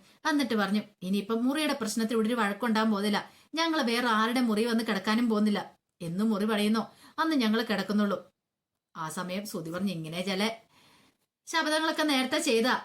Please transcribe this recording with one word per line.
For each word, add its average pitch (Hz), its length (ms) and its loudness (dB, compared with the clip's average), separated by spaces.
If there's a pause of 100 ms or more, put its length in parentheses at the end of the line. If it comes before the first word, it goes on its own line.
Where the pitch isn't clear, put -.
(300)
എന്നിട്ട് 269 260 2
പറഞ്ഞു, 208 260 2 (200)
"ഇനിയിപ്പം 202 440 -2
മുറിയുടെ 302 280 0
പ്രശ്നത്തിൽ 226 400 -2
ഇവിടെ 220 140 2
ഒരു 247 80 0
വഴക്കുണ്ടാകാൻ 220 560 0
പോകുന്നില്ല, 202 280 0 (360)
ഞങ്ങൾ 320 260 0
വേറെ 240 260 0
ആരുടെ 226 340 2
മുറി 220 240 2
വന്ന് 233 180 0
കിടക്കാനും 220 460 0
പോകുന്നില്ല, 208 300 2 (420)
എന്ന് 175 220 -4
മുറി 214 220 2
പണിയുന്നോ 214 380 2 (360)
അന്ന് 320 160 2
ഞങ്ങൾ 226 260 2
കിടക്കുന്നുള്ളൂ." 202 560 0 (800)
ആ 160 140 -8
സമയം 185 360 -6
ശ്രുതി 165 260 -8
പറഞ്ഞു, 185 220 -2
"ഇങ്ങനെ 165 280 -6
ചില 196 300 -2 (960)
ശപഥങ്ങളൊക്കെ 311 560 0
നേരത്തെ 269 360 0
ചെയ്താ." 233 460 2